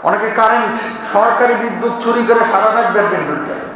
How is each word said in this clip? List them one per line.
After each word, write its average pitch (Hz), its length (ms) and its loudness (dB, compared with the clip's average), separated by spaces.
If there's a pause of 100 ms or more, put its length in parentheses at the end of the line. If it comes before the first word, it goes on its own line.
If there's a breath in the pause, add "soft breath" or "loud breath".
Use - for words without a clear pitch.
অনেকে 208 260 0
কারেন্ট, 226 500 2 (340)
সরকারি 240 400 4
বিদ্যুৎ 226 460 -2
চুরি 233 260 0
করে 226 260 4
সারা 214 300 2
রাত 233 120 0
ব্যাডমিন্টন 175 520 -2
খেলে - 200 -8 (100)